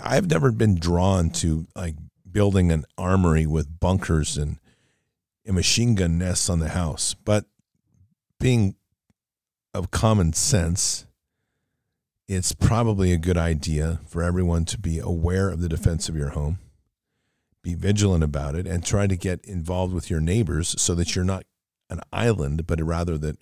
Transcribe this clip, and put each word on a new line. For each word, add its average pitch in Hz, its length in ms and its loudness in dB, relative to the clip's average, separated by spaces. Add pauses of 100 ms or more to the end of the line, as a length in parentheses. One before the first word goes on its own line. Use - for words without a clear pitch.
I've 170 260 0
never 147 240 2
been 110 220 4
drawn 87 560 2
to, 80 440 -2
like, 85 200 -8 (360)
building 95 400 4
an 78 140 0 (140)
armory 90 480 2
with 78 340 -2
bunkers 87 560 0
and, 73 220 -4 (880)
and 95 100 0
machine 113 380 2
gun 85 240 2
nests 90 320 0
on 87 80 0
the 80 100 -2
house. 78 460 -4
But 104 320 -2 (920)
being 113 360 2 (960)
of 92 180 -4
common 104 440 2
sense, - 720 0 (1200)
it's 92 240 -2
probably 107 600 2
a 85 60 2
good 87 200 0
idea 80 680 0
for 85 160 -6
everyone 87 440 0
to - 120 -8
be 82 200 -4
aware 90 500 0
of 87 140 -4
the 87 80 -2
defense 82 400 -2
of 80 60 -6
your 71 140 -2
home, 78 280 -4 (1040)
be 87 100 -6
vigilant 92 500 2
about 71 320 -2
it, 90 120 -4
and 87 180 -4
try 101 220 0
to 95 100 2
get 90 300 -6
involved 90 480 -4
with 80 160 -6
your 82 100 0
neighbors 80 580 0
so - 160 0
that 85 220 0
you're 90 80 0
not 95 200 -2 (460)
an 80 100 -8 (100)
island, 85 560 0
but 80 140 0
rather 82 380 -2
that 73 240 -6